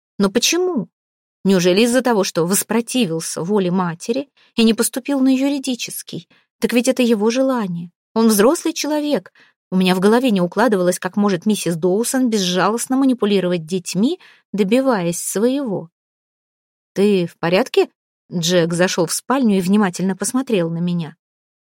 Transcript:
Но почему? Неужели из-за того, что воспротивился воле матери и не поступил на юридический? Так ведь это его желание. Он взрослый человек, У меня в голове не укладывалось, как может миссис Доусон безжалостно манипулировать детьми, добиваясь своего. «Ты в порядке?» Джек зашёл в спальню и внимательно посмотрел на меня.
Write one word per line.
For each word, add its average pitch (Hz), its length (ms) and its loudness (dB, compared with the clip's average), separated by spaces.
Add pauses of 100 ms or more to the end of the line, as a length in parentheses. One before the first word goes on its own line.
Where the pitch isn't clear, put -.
(180)
Но 196 120 2
почему? 320 600 -2 (560)
Неужели 185 360 4
из-за 240 200 2
того, 233 220 0
что - 220 -2
воспротивился 202 960 -4
воле 190 260 0
матери 185 600 -4 (260)
и 226 80 2
не 226 100 4
поступил 262 460 -2
на 262 160 4
юридический? 269 920 -6 (300)
Так 226 120 -2
ведь 233 160 2
это 262 160 0
его 226 260 2
желание. 226 640 -2 (220)
Он 226 160 2
взрослый 262 440 2
человек, 294 600 -4 (400)
У - 20 -6
меня 185 200 2
в 190 40 0
голове 233 320 4
не 196 80 2
укладывалось, 180 600 0
как 180 180 -6
может 202 280 0
миссис 190 300 -2
Доусон 214 540 0
безжалостно 196 680 0
манипулировать 202 680 0
детьми, 190 540 -4 (340)
добиваясь 202 640 0
своего. 220 720 -4 (1040)
«Ты 196 320 2
в - 120 -14
порядке?» 190 520 2 (420)
Джек 170 420 0
зашёл 180 340 2
в - 60 -6
спальню 240 440 0
и 190 40 2
внимательно 185 540 0
посмотрел 202 540 -2
на 165 80 -6
меня. 175 380 -4 (460)